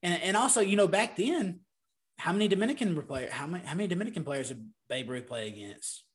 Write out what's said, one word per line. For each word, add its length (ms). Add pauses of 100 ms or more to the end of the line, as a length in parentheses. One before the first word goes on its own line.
and, 200
and 160
also, 240
you 140
know, 120
back 280
then, 440 (560)
how 160
many 160
Dominican 480
were 60
player, 280
how 160
many, 200
how 80
many 140
Dominican 360
players 240
did 180 (220)
Babe 220
Ruth 160
play 220
against? 560 (100)